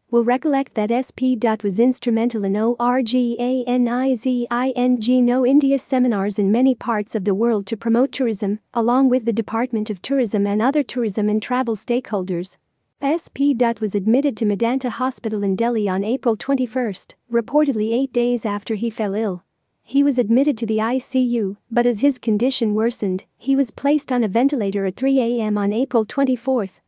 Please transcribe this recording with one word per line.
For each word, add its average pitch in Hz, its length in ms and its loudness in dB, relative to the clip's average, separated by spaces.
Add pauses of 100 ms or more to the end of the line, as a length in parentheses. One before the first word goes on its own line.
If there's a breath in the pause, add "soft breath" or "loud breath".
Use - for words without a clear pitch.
will 233 140 2
recollect 269 520 0
that 214 180 0
S 254 180 -2
P 254 240 0
Dutt 220 300 -2
was 202 160 0
instrumental 233 640 0
in 196 120 0
O 226 220 0
R 247 240 0
G 233 380 0
A 247 240 -2
N 240 240 0
I 254 260 0
Z 240 340 -2
I 247 280 -2
N 247 240 2
G, 247 200 2
No 247 240 2
India 277 360 4
seminars 214 580 0
in 202 140 2
many 254 240 4
parts 220 400 -4
of 196 80 -2
the 190 100 2
world 214 320 0
to 220 100 -4
promote 233 360 2
tourism, 214 480 -2 (120)
along 247 360 2
with 240 160 2
the 226 80 0
Department 220 580 -2
of 196 100 -6
Tourism 226 460 0
and 208 160 0
other 269 220 2
tourism 208 440 -2
and 214 140 0
travel 247 320 -2
stakeholders. 185 840 -4 (460)
S 302 240 -2
P 285 260 0
Dutt 233 280 0
was 208 160 -2
admitted 226 400 2
to 220 100 -2
Medanta 226 440 -2
Hospital 220 520 -4
in 196 140 0
Delhi 226 320 0
on 190 160 -2
April 233 320 0
twenty-first, 254 800 -4 (160)
reportedly 233 600 0
eight 262 200 0
days 240 340 0
after 208 300 -4
he 220 140 -2
fell 208 240 -4
ill. 202 280 -4 (400)
He 277 220 2
was 269 140 2
admitted 247 400 2
to 226 80 -4
the 214 140 0
I 240 180 0
C - 200 -2
U, 233 380 0 (120)
but 226 160 0
as 233 160 2
his 277 200 2
condition 214 560 0
worsened, 214 480 -2 (120)
he 269 200 0
was 269 160 0
placed 285 400 0
on 247 100 2
a 214 60 0
ventilator 202 580 0
at 190 80 -4
three 269 260 2
A 233 200 0
M 214 180 0
on 202 140 0
April 233 320 0
twenty-fourth, 254 840 -2